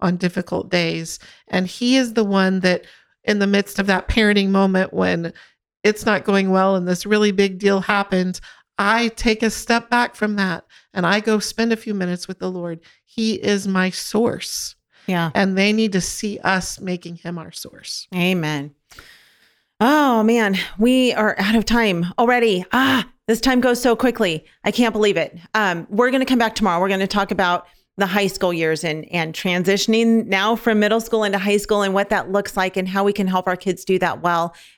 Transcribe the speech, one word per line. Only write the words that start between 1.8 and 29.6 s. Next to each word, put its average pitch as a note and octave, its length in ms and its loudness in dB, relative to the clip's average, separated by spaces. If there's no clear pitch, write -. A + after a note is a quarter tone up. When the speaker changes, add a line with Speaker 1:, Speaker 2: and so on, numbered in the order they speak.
Speaker 1:
is B3 180 0
the A3 120 2
one F#3+ 360 2
that F3+ 240 0
in G#3 160 0
the G3 80 2
midst G3+ 320 0
of G3 80 -2
that F#3 220 0
parenting G#3 400 4
moment F#3+ 440 2
when F3 380 -2
it's G#3+ 220 0
not G3+ 200 0
going G3 240 2
well F#3+ 260 4
and F3+ 120 -2
this F3+ 180 -2
really G#3 260 2
big F#3+ 280 0
deal G3 220 2
happened, F#3 580 -2
I A3+ 320 2
take A3 340 -2
a A3 60 2
step A#3 400 -2
back A#3+ 260 0
from G#3+ 200 -2
that F#3 300 -2
and F3+ 120 0
I G3 160 2
go G#3+ 180 2
spend A#3 320 -2
a A3+ 60 2
few A3 160 -8
minutes F3+ 340 -4
with F#3 120 -12
the F#3 120 -6
Lord. F3 300 -8
He A3 300 -2
is G3+ 320 -2
my F#3 220 0
source. - 840 -4
Speaker 2:
Yeah. E3+ 280 -2
Speaker 1:
And F#3+ 220 0
they G3+ 160 2
need A3 200 0
to F#3 80 0
see - 380 -8
us F#3 400 -4
making F3 380 -10
him E3+ 220 -10
our E3 120 -16
source. - 640 -14
Speaker 2:
Amen. D#3 580 -2
Oh, C4 440 4
man, G#3+ 340 2
we B3+ 360 4
are G#3+ 260 0
out G3+ 160 0
of G#3+ 100 2
time G#3 400 2
already. A#3 520 2
Ah, C4 380 0
this A3+ 140 0
time B3+ 200 4
goes A#3+ 200 2
so A#3+ 140 4
quickly. A3 500 0
I G#3 80 0
can't A3+ 220 2
believe G#3 240 2
it. D#3+ 200 -4
Um, F#3 340 -2
we're B3 220 2
gonna C4 140 2
come C4 140 2
back A3+ 160 0
tomorrow. F3+ 240 0
We're F#3+ 100 0
gonna F#3+ 180 0
talk G3+ 240 -2
about F3+ 340 0
the G3 80 0
high G3 220 0
school F#3 260 -2
years D#3+ 300 -2
and, D#3 280 -6
and E3 220 -4
transitioning G3+ 920 2